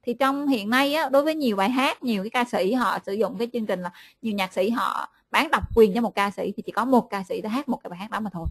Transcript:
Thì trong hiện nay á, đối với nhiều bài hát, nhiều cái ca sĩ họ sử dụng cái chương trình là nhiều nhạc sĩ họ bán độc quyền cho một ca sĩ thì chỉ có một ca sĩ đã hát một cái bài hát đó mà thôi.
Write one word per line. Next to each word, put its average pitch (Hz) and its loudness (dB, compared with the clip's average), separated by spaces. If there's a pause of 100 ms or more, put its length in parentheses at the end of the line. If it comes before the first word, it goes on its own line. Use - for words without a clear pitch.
Thì 240 -4
trong 277 0
hiện 214 0
nay 277 2
á, 262 0
đối 269 4
với 311 0
nhiều 254 0
bài 196 2
hát, 277 0
nhiều 214 -2
cái 220 -6
ca 247 0
sĩ 208 0
họ 226 0
sử 196 -4
dụng 202 -2
cái 233 -4
chương 233 -2
trình 190 -2
là 175 -8 (300)
nhiều 220 -4
nhạc 190 -4
sĩ 190 2
họ - -2 (220)
bán 277 2
độc 320 0 (120)
quyền 220 8
cho 233 0
một 220 -2
ca 202 0
sĩ 190 -6
thì 202 -10
chỉ 180 -8
có 208 0
một 247 4
ca 196 -6
sĩ 185 -6
đã 214 -6
hát 262 -4
một 269 -2
cái 180 -10
bài 175 -12
hát 208 -12
đó 196 -4
mà 214 -6
thôi. 165 -6